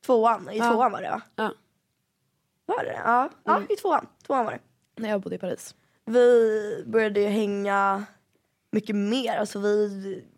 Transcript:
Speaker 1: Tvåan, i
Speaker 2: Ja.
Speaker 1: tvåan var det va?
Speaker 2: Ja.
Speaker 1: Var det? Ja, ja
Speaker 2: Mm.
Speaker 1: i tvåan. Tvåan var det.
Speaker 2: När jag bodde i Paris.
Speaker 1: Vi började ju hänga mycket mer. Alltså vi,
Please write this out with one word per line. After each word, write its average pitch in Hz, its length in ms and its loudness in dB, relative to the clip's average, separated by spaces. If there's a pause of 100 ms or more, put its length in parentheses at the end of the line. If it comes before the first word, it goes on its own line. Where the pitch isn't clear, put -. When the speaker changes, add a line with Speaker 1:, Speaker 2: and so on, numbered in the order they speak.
Speaker 1:
Tvåan, 220 440 2
i 214 80 -6
Speaker 2:
Ja. 233 140 0
Speaker 1:
tvåan 233 200 4
var - 100 -8
det 185 80 -6
va? 220 120 -4 (140)
Speaker 2:
Ja. 220 180 -4 (1120)
Speaker 1:
Var - 180 -4
det? - 220 -8
Ja, 247 240 2 (140)
ja 311 120 2
Speaker 2:
Mm. 302 140 -4
Speaker 1:
i 427 60 0
tvåan. 349 320 -2 (200)
Tvåan 262 180 0
var - 60 -6
det. - 80 -12 (420)
Speaker 2:
När 226 80 -6
jag 202 120 -2
bodde 185 140 -8
i 185 40 -12
Paris. - 360 -10 (300)
Speaker 1:
Vi 220 840 4
började 220 320 2
ju 202 80 2
hänga 202 800 0 (680)
mycket 214 240 -2
mer. 214 420 -2
Alltså 208 220 -6
vi, 196 640 -2 (140)